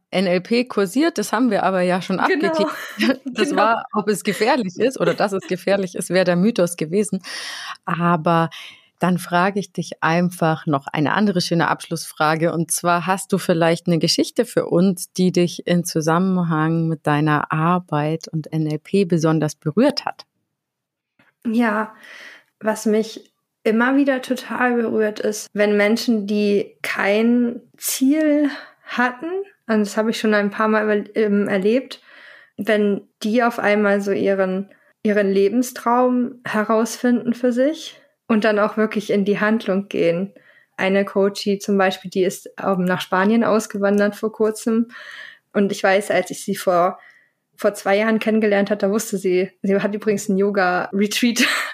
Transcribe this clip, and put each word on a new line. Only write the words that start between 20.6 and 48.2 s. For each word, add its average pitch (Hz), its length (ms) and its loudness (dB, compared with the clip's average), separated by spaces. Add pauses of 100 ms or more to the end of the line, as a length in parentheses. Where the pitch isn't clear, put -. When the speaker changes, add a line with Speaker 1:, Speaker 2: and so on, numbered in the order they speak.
Speaker 2:
Ja, 220 480 0 (640)
was 214 260 -2
mich 214 460 -2 (340)
immer 233 300 2
wieder 277 240 2
total 247 540 -2
berührt 220 460 0
ist, 208 340 -4
wenn 208 220 2
Menschen, 214 500 2
die 208 560 0
kein 233 800 0 (160)
Ziel 294 720 2 (320)
hatten, 247 480 -4 (360)
und 220 140 2
das 202 160 -2
habe 220 140 0
ich 226 100 -4
schon 214 140 2
ein 202 160 2
paar 220 180 0
Mal 214 160 2
über-, 208 300 0
ähm, 208 340 2
erlebt, 208 540 0 (560)
wenn 208 500 0 (140)
die 226 200 0
auf 233 160 0
einmal 208 440 2
so 196 100 -2
ihren, 190 580 0 (320)
ihren 202 280 2
Lebenstraum 240 1120 0
herausfinden 226 880 0
für 247 200 0
sich 277 460 -2 (300)
und 214 160 2
dann 214 140 2
auch 208 180 0
wirklich 220 320 -2
in 202 160 2
die 202 160 0
Handlung 208 480 0
gehen. 170 460 0 (420)
Eine 196 300 2
Coachie 202 520 0
zum 202 200 0
Beispiel, 190 320 0
die 185 140 0
ist, - 260 -6 (120)
ähm, 185 220 0
nach 180 160 0
Spanien 208 440 2
ausgewandert 202 720 0
vor 220 160 -6
kurzem. 220 580 -2 (680)
Und 202 180 2
ich 196 100 -10
weiß, 196 280 2
als 180 200 0
ich - 140 -12
sie 196 120 -4
vor, 180 420 0 (580)
vor 202 180 -2
zwei 196 220 0
Jahren 220 220 2
kennengelernt 214 520 2